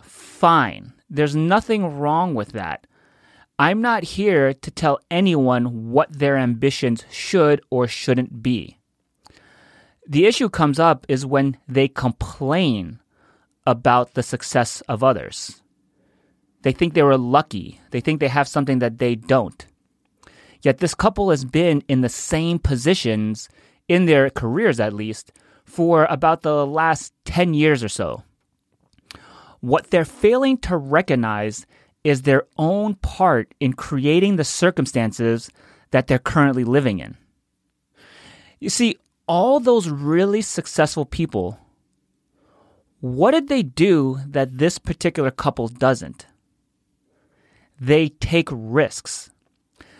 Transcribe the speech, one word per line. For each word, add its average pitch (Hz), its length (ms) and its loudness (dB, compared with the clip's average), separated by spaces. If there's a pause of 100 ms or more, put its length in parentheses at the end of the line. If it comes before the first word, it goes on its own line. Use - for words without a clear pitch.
fine. - 920 -2 (160)
There's 147 260 -2
nothing 175 640 -2
wrong 156 360 -2
with 104 180 -6
that. 87 340 -10 (720)
I'm 190 240 2
not 233 220 -2
here 165 500 2
to - 180 -14
tell 143 280 -2 (100)
anyone 123 840 0
what 143 200 0
their 143 240 0
ambitions 123 760 -2
should 151 600 2
or 123 180 0
shouldn't 123 560 -4
be. 123 360 -4 (1300)
The 156 200 2
issue 226 240 2
comes 147 280 0
up 160 300 2
is 139 180 -2
when 135 400 0
they 135 220 2
complain 127 1120 -4 (680)
about 123 480 2
the 127 100 -2
success - 680 -4
of 120 160 -2
others. 95 560 -2 (1000)
They 131 100 0
think 170 200 -2
they 160 100 4
were 139 140 6
lucky. 123 600 -4 (120)
They 123 100 -6
think 156 180 -2
they 139 80 -2
have 135 200 0
something 135 320 -2
that 117 180 -2
they 120 180 0
don't. 113 500 -2 (960)
Yet 139 180 2
this 180 160 -2
couple 196 340 0
has 139 160 0
been 156 420 0
in 131 140 0
the 123 80 -2
same 165 500 -4
positions, 117 880 -2 (400)
in 180 180 2
their 139 240 4
careers 127 520 -2
at 107 100 -2
least, 107 400 -10 (320)
for 170 460 2
about 160 320 0
the 147 240 0
last 160 480 -2 (100)
ten 175 300 0
years 147 300 2
or 104 60 -6
so. 76 340 -8 (1400)
What 123 300 -2
they're 175 120 4
failing 220 560 2
to 180 160 -4
recognize 123 920 -2 (380)
is 143 180 0
their 135 240 2 (120)
own 202 380 -2
part 156 640 0
in 131 140 0
creating 156 600 0
the 160 80 0
circumstances 117 1040 -2 (400)
that 131 160 0
they're 127 140 2
currently 139 440 0
living 120 360 0
in. 58 180 -16 (1400)
You - 100 -8
see, - 300 0 (280)
all 220 320 2
those 226 300 2
really 170 540 0
successful 156 600 -2
people, 110 540 -4 (1400)
what 135 320 0
did 302 160 0
they 262 160 0
do 139 640 2
that 135 320 -4
this 165 180 0
particular 165 540 -4
couple 131 360 -4
doesn't? 120 600 -2 (1500)
They 147 280 4
take - 420 -2
risks. 117 800 -4 (680)